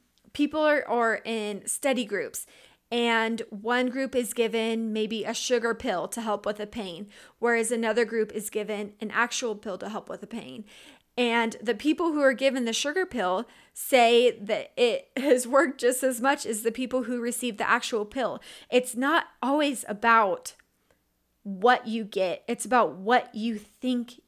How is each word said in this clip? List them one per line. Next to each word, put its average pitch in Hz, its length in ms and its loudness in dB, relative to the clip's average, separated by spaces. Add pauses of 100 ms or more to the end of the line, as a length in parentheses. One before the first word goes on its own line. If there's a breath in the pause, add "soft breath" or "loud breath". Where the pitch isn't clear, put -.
(340)
people 294 260 0
are, 302 260 2
are 226 380 0
in 208 420 -6
study 262 380 -2
groups 190 400 -6 (460 soft breath)
and 226 580 0
one 240 400 -2
group 262 260 -4
is 247 200 -2
given 226 580 0
maybe 214 320 -2
a 196 80 -2
sugar 233 420 0
pill 202 340 -2
to - 120 -8
help 214 240 -2
with 208 140 -4
the 208 80 -6
pain, 202 420 -10 (300 loud breath)
whereas 233 340 2
another 226 320 2
group 220 280 0
is 214 180 -8
given 208 500 -6
an 214 100 -8
actual 233 440 -2
pill 202 240 -10
to 196 100 -10
help 208 220 -10
with 196 100 -12
the 208 60 -14
pain. 233 400 -14 (500 loud breath)
And 233 460 0
the 220 120 -2
people 311 380 0
who 302 80 -2
are 269 140 6
given 262 320 0
the 226 80 -2
sugar 311 320 -2
pill 208 420 -2 (240 loud breath)
say 240 680 6
that 196 380 -4
it 226 360 0
<laughs> - 40 -20
has 254 300 2
worked 269 340 2
just 254 220 2
as 262 180 0
much 269 240 0
as 214 160 -4
the 226 100 -2
people 254 340 -4
who 240 180 -4
receive 233 340 -4
the - 140 0
actual 226 340 0
pill. 208 340 -4 (300 loud breath)
It's 247 260 2
not 277 340 0 (120)
always 285 480 0
about 208 680 2 (880)
what 208 440 2
you 226 180 -4
get. 185 420 -2
It's 233 200 -6
about 208 300 2
what 214 380 0
you 220 220 -4
think 247 720 -6